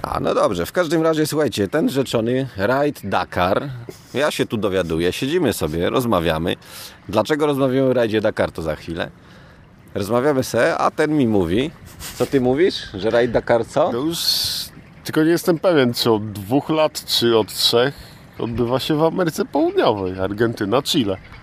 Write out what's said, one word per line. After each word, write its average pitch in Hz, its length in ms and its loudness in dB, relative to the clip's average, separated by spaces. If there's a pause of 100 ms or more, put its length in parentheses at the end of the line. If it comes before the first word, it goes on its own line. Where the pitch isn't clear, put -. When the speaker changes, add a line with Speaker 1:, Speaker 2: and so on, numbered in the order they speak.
Speaker 1:
A, - 180 -4
no - 140 -2
dobrze, 92 320 0
w - 60 -8
każdym 165 300 0
razie, 160 260 2
słuchajcie, 139 400 0
ten 160 220 0
rzeczony 127 580 0 (100)
rajd 131 460 0
Dakar, 98 680 0 (440)
ja 147 180 0
się 123 140 -2
tu 117 120 -2
dowiaduję, 90 560 0
siedzimy 139 400 0
sobie, 82 360 -2
rozmawiamy. 90 680 0 (540)
Dlaczego 143 360 0
rozmawiamy 135 440 2
o 127 40 4
rajdzie 110 280 2
Dakar, 104 300 0
to - 100 -10
za 80 140 -4
chwilę. 87 340 -8 (840)
Rozmawiamy 123 480 0
se, 135 340 0
a - 140 0
ten 156 260 0
mi 127 100 4
mówi, 104 440 0 (460)
co 123 80 -2
ty 139 160 2
mówisz? 139 340 2 (180)
Że 104 160 -4
rajd 117 220 2
Dakar 117 340 0
co? 151 260 0
Speaker 2:
To 113 60 -4
już... 160 220 -4 (840)
Tylko - 200 0
nie 160 80 4
jestem 170 280 2
pewien, 139 340 4
czy - 180 2
od 107 200 0
dwóch 104 380 -2
lat, 156 360 0
czy 117 320 2
od 107 160 0
trzech - 580 0 (280)
odbywa 117 400 -2
się - 160 -2
w 151 80 2
Ameryce 165 420 0
Południowej, 117 760 0
Argentyna, 107 600 0
Chile. 101 360 0 (240)